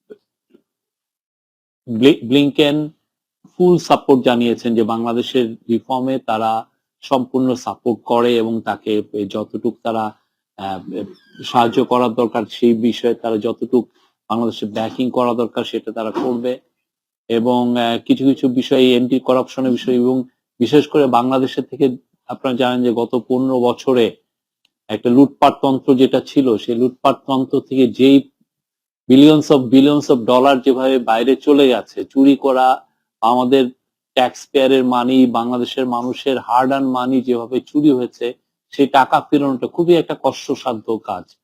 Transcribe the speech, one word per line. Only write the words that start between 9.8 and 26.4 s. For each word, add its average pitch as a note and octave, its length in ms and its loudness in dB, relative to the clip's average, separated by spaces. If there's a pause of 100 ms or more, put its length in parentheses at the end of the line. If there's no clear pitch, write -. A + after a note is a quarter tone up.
তারা, A2+ 320 -6 (420)
আহ, F#2+ 480 -10 (400)
সাহায্য A#2+ 400 0
করার B2 300 0
দরকার A#2 360 -2
সেই A#2 240 0
বিষয়ে A#2 400 -2
তারা A2+ 240 -4
যতটুক A2+ 500 -4 (400)
বাংলাদেশে A2+ 380 -4
ব্যাকিং A2 440 -6
করা B2 240 -2
দরকার A#2 300 -6
সেটা A2 280 -8
তারা A2+ 180 -8
করবে। B2 500 -6 (680)
এবং, A#2+ 480 0
আহ, A#2 220 -2
কিছু C3 260 -2
কিছু C3+ 240 0
বিষয় B2+ 400 2
অ্যান্টি B2 320 0
করাপশনের B2+ 500 -2
বিষয় B2 240 -2
এবং B2 300 0 (340)
বিশেষ C#3 300 2
করে D3 180 2
বাংলাদেশের B2+ 580 0
থেকে C3+ 320 -2 (300)
আপনারা B2 300 -6
জানেন B2 280 0
যে A#2+ 80 2
গত A#2 220 -4 (140)
পনেরো C3 320 0
বছরে A#2+ 560 0 (720)
একটা G#2+ 220 -4
লুটপাট C3+ 520 4
তন্ত্র C3+ 320 0
যেটা B2+ 260 2
ছিল B2+ 360 0